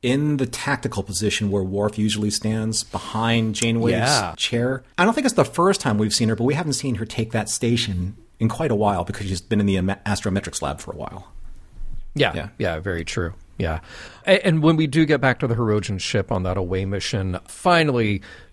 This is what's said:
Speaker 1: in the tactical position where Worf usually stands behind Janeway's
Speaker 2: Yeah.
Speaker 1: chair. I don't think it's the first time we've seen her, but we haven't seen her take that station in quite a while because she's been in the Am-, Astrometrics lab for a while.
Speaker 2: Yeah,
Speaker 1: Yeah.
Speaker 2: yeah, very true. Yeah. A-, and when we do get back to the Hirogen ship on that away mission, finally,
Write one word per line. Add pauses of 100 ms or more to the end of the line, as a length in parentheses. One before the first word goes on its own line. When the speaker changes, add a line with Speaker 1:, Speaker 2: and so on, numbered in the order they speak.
Speaker 1:
in
the
tactical
position
where
Worf
usually
stands
behind
Janeway's
Speaker 2:
Yeah.
Speaker 1:
chair. (160)
I
don't
think
it's
the
first
time
we've
seen
her,
but
we
haven't
seen
her
take
that
station (220)
in
quite
a
while
because
she's
been
in
the
Am-, (100)
Astrometrics
lab
for
a
while. (800)
Speaker 2:
Yeah,
Speaker 1:
Yeah. (120)
Speaker 2:
yeah,
very
true. (240)
Yeah. (480)
A-,
and
when
we
do
get
back
to
the
Hirogen
ship
on
that
away
mission,
finally, (320)